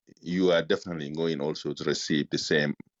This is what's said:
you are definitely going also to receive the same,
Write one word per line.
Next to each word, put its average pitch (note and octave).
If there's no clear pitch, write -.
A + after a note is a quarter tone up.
you F2+
are E2
definitely E2
going D#2+
also D2+
to D2+
receive D2
the D2+
same, D2